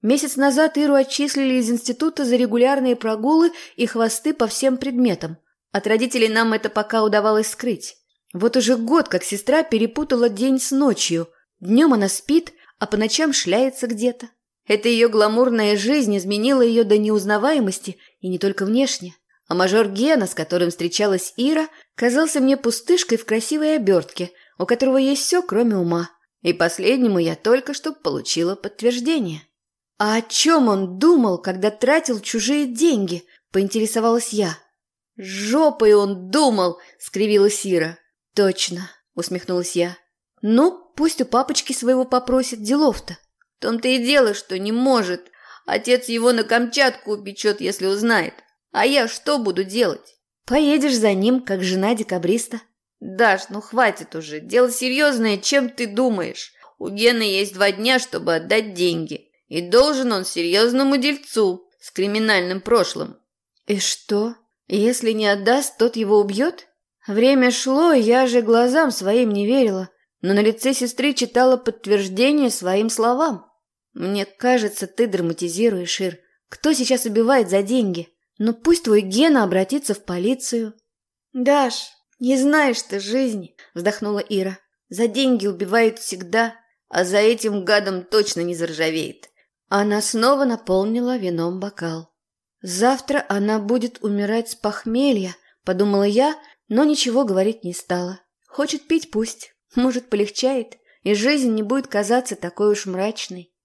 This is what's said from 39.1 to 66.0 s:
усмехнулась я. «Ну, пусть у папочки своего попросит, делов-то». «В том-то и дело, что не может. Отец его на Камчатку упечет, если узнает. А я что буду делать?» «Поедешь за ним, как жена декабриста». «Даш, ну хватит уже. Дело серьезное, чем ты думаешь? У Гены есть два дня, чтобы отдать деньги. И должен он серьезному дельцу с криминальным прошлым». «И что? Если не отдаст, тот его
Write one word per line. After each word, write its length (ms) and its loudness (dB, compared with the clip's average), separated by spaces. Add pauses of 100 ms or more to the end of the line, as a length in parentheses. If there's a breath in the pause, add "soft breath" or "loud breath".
усмехнулась 600 -6
я. 220 -2 (420)
«Ну, 560 2
пусть 240 -2
у 60 -2
папочки 480 -2
своего 320 0
попросит, 560 -2
делов-то». 560 0 (400)
«В 20 -18
том-то 280 -4
и 100 2
дело, 340 2
что 260 -8
не 140 -4
может. 580 0 (360 loud breath)
Отец 420 0
его 240 2
на 120 0
Камчатку 720 0
упечет, 440 -4
если 240 -6
узнает. 480 0 (400)
А 140 2
я 200 2
что 300 -4
буду 280 -2
делать?» 520 -4 (300)
«Поедешь 500 2
за 160 2
ним, 300 2
как 200 -4
жена 320 0
декабриста». 680 -4 (380)
«Даш, 500 0
ну 100 -10
хватит 540 -2
уже. 260 -12
Дело 300 0
серьезное, 680 0
чем 320 0
ты 180 -6
думаешь? 680 -4 (240 soft breath)
У 100 -10
Гены 360 2
есть 280 -2
два 180 2
дня, 280 0
чтобы 380 -4
отдать 360 -2
деньги. 580 -4 (200)
И 100 -6
должен 520 2
он 120 -4
серьезному 720 0
дельцу 720 -2 (120)
с 100 -20
криминальным 680 -2
прошлым». 580 -2 (480)
«И 140 -2
что? 560 -4 (320)
Если 420 0
не 160 0
отдаст, 500 0
тот 200 0
его 240 4